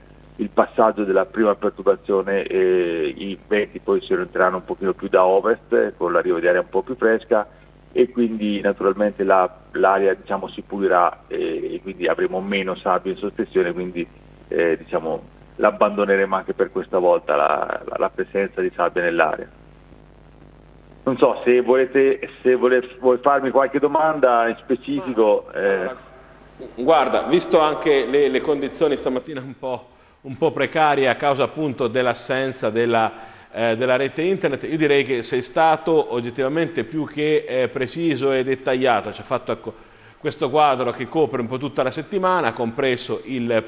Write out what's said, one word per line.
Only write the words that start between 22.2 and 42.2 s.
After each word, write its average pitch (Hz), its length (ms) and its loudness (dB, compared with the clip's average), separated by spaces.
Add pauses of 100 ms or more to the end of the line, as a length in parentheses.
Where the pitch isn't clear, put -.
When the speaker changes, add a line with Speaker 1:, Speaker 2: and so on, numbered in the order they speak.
Speaker 1:
se 127 120 4
vole-, 123 460 2
vuoi 127 200 4
farmi 135 300 2
qualche 135 300 2
domanda 143 680 2
in 113 140 -2
specifico, 123 920 0
Speaker 2:
Ma, - 80 -6
Speaker 1:
eh. 98 140 2
Speaker 2:
allora, 95 220 -4 (800)
guarda, 127 460 2
visto 170 360 2
anche 147 480 2
le, 139 220 2
le 127 120 0
condizioni 143 540 -2
stamattina 131 460 -6
un 131 180 -14
po', 127 300 -8 (320)
un 135 160 -12
po' 156 160 2
precarie 143 560 2
a 117 80 2
causa 139 260 0
appunto 131 460 -2
dell'assenza 127 840 -2
della, 113 400 2 (400)
eh, 113 260 0
della 127 200 2
rete 135 260 -2
internet, 170 420 -2
io 131 120 -4
direi 143 260 4
che 123 200 -2
sei 120 200 -2
stato 160 680 2
oggettivamente 131 720 -2
più 151 220 -6
che, 151 420 0
eh, 123 200 0
preciso 135 600 -2
e 131 140 2
dettagliato. 127 680 0
Ci - 80 -14
hai 101 60 -14
fatto, 127 260 -4
ecco, 110 220 -8 (440)
questo 147 320 -4
quadro 131 400 2
che 117 180 -8
copre 147 320 0
un 117 60 -4
po' 127 100 -6
tutta 139 260 -4
la 127 80 0
settimana, 180 600 -2